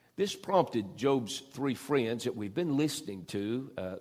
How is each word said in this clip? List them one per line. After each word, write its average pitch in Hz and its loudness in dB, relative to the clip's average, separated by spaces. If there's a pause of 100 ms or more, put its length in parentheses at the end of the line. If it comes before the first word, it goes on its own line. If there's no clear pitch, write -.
(180)
This 196 0
prompted 120 2
Job's 123 2
three 135 -2
friends 120 0
that 123 -2
we've 104 -6
been 156 0
listening 135 0
to. 117 -4
Uh, 92 -4